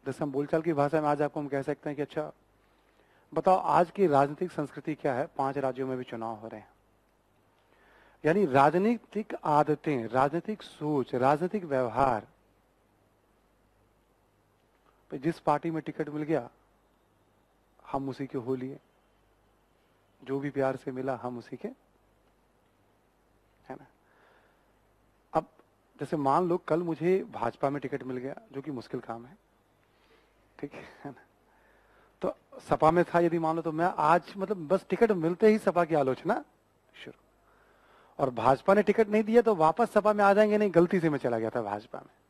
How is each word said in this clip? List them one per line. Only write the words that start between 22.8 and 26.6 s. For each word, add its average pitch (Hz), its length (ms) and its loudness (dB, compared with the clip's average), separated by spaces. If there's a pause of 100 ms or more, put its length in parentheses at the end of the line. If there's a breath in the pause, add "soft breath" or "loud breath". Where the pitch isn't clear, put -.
है 135 80 -12
ना। 139 100 -20 (1500 soft breath)
अब - 140 -2 (520)
जैसे 151 160 -6
मान 147 320 2
लो 175 100 0
कल 165 240 -2